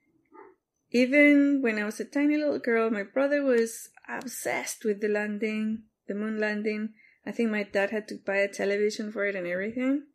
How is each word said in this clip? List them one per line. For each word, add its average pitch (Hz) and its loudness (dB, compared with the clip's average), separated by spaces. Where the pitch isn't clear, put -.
even 285 6
when 220 0
I 208 -2
was 214 -6
a 220 -6
tiny 294 2
little 294 0
girl, 226 0
my 208 -2
brother 277 0
was 233 0
obsessed - -8
with 208 -2
the 214 -2
landing, 214 -4
the 196 -6
moon 214 -4
landing. 214 -2
I 208 -8
think 233 0
my 208 0
dad 202 -2
had 214 -6
to 208 -10
buy 196 -2
a 202 2
television 208 -2
for 202 -4
it 202 -2
and 180 -6
everything, 240 -2